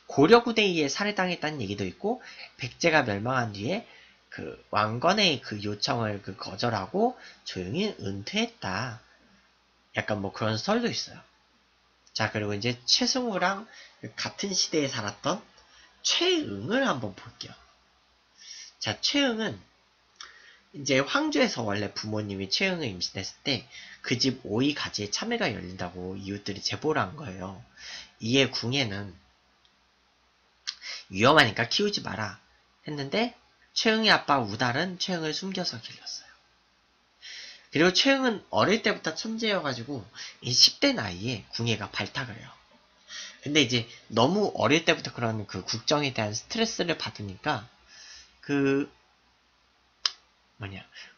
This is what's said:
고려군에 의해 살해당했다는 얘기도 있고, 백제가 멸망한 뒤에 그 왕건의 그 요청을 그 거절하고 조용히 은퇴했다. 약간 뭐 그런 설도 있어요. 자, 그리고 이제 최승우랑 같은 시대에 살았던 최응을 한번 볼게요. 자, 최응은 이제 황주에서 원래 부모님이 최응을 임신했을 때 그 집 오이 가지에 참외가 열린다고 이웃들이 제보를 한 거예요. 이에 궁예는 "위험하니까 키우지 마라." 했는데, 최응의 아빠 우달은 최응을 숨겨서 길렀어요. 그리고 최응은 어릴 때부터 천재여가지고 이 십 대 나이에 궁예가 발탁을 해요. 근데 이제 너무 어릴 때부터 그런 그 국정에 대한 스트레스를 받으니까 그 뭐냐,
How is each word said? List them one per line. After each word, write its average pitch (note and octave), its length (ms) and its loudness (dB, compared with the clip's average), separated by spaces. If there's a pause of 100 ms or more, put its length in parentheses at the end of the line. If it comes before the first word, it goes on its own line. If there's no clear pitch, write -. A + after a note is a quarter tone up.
고려군에 A3+ 540 8
의해 E3+ 280 4
살해당했다는 F3+ 720 -2
얘기도 G2+ 240 -2
있고, G3+ 360 -4 (360)
백제가 D3+ 460 2
멸망한 A2+ 500 -2
뒤에 C#3 340 -4 (420)
그 - 420 -12
왕건의 C3 680 2
그 G#2 220 -8
요청을 G#2+ 580 -2
그 - 140 -12
거절하고 A#2 840 -2 (260)
조용히 A2+ 560 -4
은퇴했다. G#2 1000 -4 (960)
약간 G2+ 240 -2
뭐 G2 100 -4
그런 A2 260 0
설도 A3+ 300 0
있어요. A2+ 320 -6 (920)
자, A2 180 0
그리고 G#2 220 -2
이제 A#2+ 320 -2
최승우랑 G#3+ 840 0 (480)
같은 - 380 -6
시대에 D3+ 340 2
살았던 B2 540 -4 (640)
최응을 B3+ 840 2
한번 A#2 280 -2
볼게요. - 360 -16 (1300)
자, G#3+ 220 -4
최응은 A3 580 0 (1120)
이제 C3+ 260 2
황주에서 C4+ 640 2
원래 G2+ 300 -2
부모님이 G#2 560 -4
최응을 F3+ 360 0
임신했을 F#2+ 580 -6
때 A#2+ 240 -2 (400)
그 B2+ 100 0
집 B2+ 280 0
오이 B2 280 2
가지에 G2+ 380 -6
참외가 A3 420 -2
열린다고 F2+ 640 -8
이웃들이 G2 460 -6
제보를 C#3+ 400 0
한 F#2 160 -4
거예요. F#2+ 440 -10 (600)
이에 B2 280 4
궁예는 G#2+ 640 -4 (2000)
"위험하니까 A2+ 580 6
키우지 - 360 0
마라." G2+ 360 -6 (480)
했는데, D3+ 480 -2 (380)
최응의 A3 360 4
아빠 D3 300 6
우달은 B2 600 0
최응을 D#3+ 340 -2
숨겨서 F#3+ 480 -6
길렀어요. - 460 -14 (1500)
그리고 E3+ 180 6
최응은 C4 580 4
어릴 G3 320 4
때부터 F3+ 320 -2
천재여가지고 D3 960 -4 (320)
이 B2 140 -4
십 - 260 6
대 C#4 140 6
나이에 G#2 560 -4
궁예가 A2 420 -2
발탁을 A2+ 420 -6
해요. - 160 -16 (960)
근데 D3 180 4
이제 A#2 280 2 (180)
너무 D3+ 480 4
어릴 C3+ 300 4
때부터 D#3 280 2
그런 A2 340 -2
그 F#2 180 -8
국정에 C#3 480 0
대한 G#2+ 200 -2
스트레스를 G3 640 -2
받으니까 G#2+ 680 -6 (720)
그 C#3 500 2 (1700)
뭐냐, F#2+ 260 -12 (340)